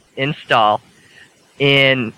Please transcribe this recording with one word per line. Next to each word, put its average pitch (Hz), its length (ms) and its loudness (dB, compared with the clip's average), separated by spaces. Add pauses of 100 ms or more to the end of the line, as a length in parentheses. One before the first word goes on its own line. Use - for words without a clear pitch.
(180)
install 120 640 -2 (800)
in, 135 580 0